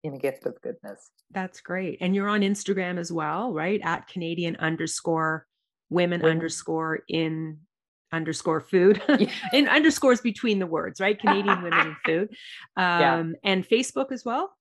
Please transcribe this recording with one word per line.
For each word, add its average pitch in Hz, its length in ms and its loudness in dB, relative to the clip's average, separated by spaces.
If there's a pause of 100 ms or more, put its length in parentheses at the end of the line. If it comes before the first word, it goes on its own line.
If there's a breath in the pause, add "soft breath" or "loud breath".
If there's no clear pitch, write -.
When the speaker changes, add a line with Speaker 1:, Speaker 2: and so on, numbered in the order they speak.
Speaker 1:
in 143 100 -6
a 131 40 -14
gift 135 280 -4
of 123 160 -8
goodness. - 480 -14 (220)
Speaker 2:
That's 185 280 -8
great. 180 400 -6
And 180 140 2
you're 202 140 0
on 208 140 2
Instagram 196 540 -2
as 170 140 -6
well, 165 420 -4
right? 175 300 -2
At 165 240 -4
Canadian 170 500 -6
underscore 160 920 -2 (440)
women 175 340 0
underscore 160 840 -2
in 160 500 -4 (540)
underscore 160 480 -2
food. 190 440 4
<laughs> - 40 0
Speaker 1:
Yeah. 233 220 4 (220 loud breath)
Speaker 2:
In 277 160 4
underscores 285 520 4
between 220 400 0
the 185 60 -2
words, 165 340 -4
right? 202 180 0
Canadian 196 440 2
Women 170 260 2
in 156 160 -12
Food. 170 240 0 (260 loud breath)
Speaker 1:
<laughs> - 240 -14
Yeah. 170 380 4
Speaker 2:
Um, 165 260 -2
and 190 240 0
Facebook 262 460 0
as 247 120 -10
well? 285 360 -4